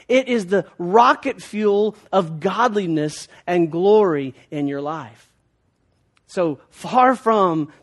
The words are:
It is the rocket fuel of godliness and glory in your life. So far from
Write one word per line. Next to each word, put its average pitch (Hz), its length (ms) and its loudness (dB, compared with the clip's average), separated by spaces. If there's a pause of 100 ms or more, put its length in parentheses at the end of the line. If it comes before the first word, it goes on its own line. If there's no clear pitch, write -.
It 254 220 2
is 233 180 -2
the 185 200 0 (120)
rocket 233 640 2
fuel 208 540 -2 (160)
of 165 260 -2
godliness 180 880 -2 (200)
and 170 260 0
glory 170 640 2 (160)
in 147 180 -4
your 143 140 -6
life. 143 500 -12 (960)
So 165 420 -4
far 247 480 2
from 180 560 0 (100)